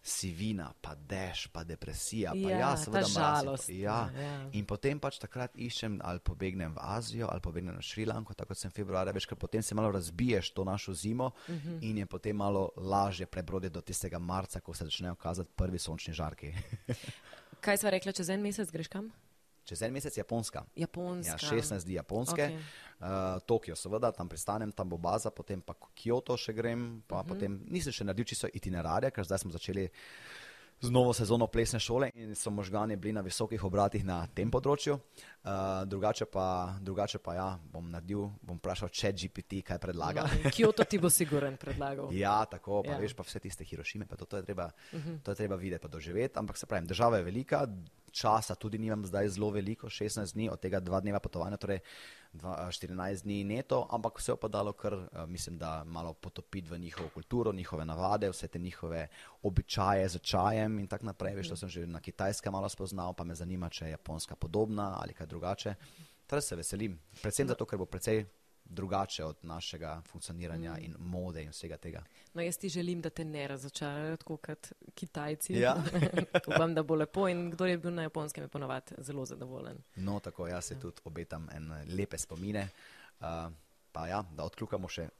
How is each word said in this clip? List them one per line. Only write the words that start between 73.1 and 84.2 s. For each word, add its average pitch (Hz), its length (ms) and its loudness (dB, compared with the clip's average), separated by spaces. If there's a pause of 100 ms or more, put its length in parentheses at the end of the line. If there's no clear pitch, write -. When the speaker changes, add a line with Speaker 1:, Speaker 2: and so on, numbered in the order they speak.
Speaker 2:
te - 120 -6
ne 151 240 -4
razočarajo 143 720 -4
tako 156 220 -8
kot - 340 -10 (200)
Kitajci. 151 640 -4
Speaker 1:
Ja. 120 200 6
Speaker 2:
<laughs> 170 760 4
Upam, 165 240 6
da 156 100 2
bo 160 120 2
lepo 156 320 2
in 175 240 0
kdor 185 180 0
je 180 80 4
bil 170 140 -2
na 170 120 -2
Japonskem, 151 420 -4
je 135 40 -10
ponavadi 131 480 -6
zelo 135 280 -6
zadovoljen. 127 520 -10 (180)
Speaker 1:
No, 98 260 -2
tako, 87 260 -6
jaz 87 180 -2
si - 100 -6
Speaker 2:
Ja. - 60 -10
Speaker 1:
tudi 87 220 -8
obetam 80 480 -8
en, 78 180 -8 (200)
lepe 92 280 -2
spomine. 98 520 -4 (500)
Eh, 82 300 -4 (460)
pa 80 120 -2
ja, 98 240 0